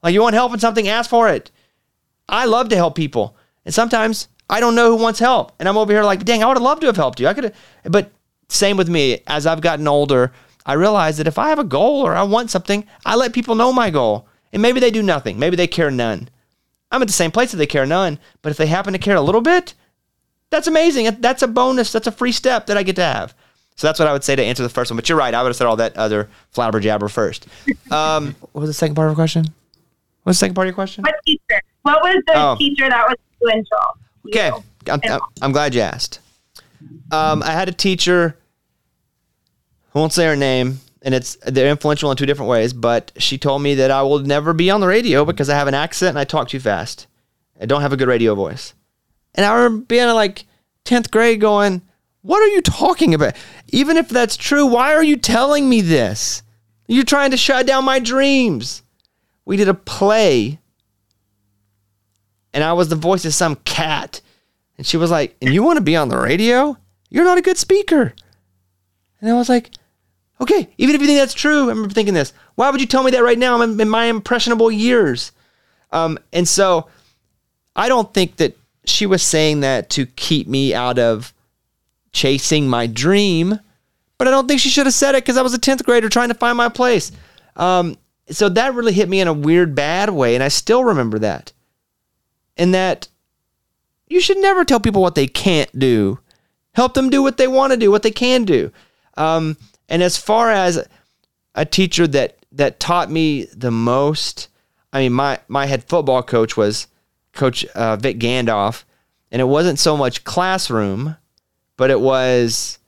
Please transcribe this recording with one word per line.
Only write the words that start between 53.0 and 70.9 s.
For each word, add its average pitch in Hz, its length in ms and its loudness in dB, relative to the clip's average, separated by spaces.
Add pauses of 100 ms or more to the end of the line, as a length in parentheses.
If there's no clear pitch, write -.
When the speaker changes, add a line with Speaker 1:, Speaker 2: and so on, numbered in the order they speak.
Speaker 1:
about? 147 200 0 (340)
Even 285 300 2
if 302 100 0
that's 240 280 0
true, 285 300 0
why 254 280 2
are 320 100 4
you 294 120 2
telling 269 520 0
me 240 140 4
this? 123 600 -2 (440)
You're 247 180 2
trying 277 280 2
to 262 40 -2
shut 254 300 0
down 269 180 0
my 262 140 2
dreams." 247 840 0 (600)
We 196 140 -4
did 202 100 2
a 190 60 2
play, 180 840 0 (1900)
and 147 120 -2
I 160 80 0
was 175 160 0
the 165 80 -2
voice 175 280 -2
of 156 100 -4
some 160 300 -2
cat. - 560 -6 (580)
And 139 80 -10
she - 100 -2
was 165 140 0
like, 156 300 -2
"And 131 120 0
you 185 100 2
wanna 311 180 2
be 170 160 0
on 147 120 0
the 123 100 -2
radio? 240 580 0 (340)
You're 320 140 2
not 359 140 4
a 359 40 0
good 370 160 0
speaker." 330 540 2 (1080)
And 220 100 -2
I 233 40 2
was 240 140 0
like, 247 220 0 (720)
"Okay, 359 280 0 (100)
even 277 160 2